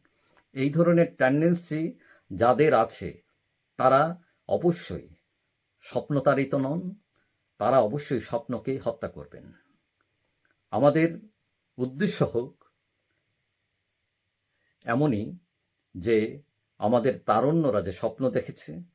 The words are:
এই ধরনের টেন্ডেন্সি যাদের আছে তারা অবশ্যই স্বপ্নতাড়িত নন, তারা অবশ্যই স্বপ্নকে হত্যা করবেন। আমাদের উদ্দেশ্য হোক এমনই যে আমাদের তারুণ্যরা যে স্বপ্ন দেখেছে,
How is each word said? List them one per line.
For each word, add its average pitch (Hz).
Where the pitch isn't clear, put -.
এই 135
ধরনের 170
টেন্ডেন্সি 160
যাদের 120
আছে 101
তারা 131
অবশ্যই 104
স্বপ্নতাড়িত 139
নন, 165
তারা 127
অবশ্যই 120
স্বপ্নকে 123
হত্যা -
করবেন। -
আমাদের 147
উদ্দেশ্য 131
হোক -
এমনই 127
যে 113
আমাদের 117
তারুণ্যরা 120
যে 90
স্বপ্ন 120
দেখেছে, 156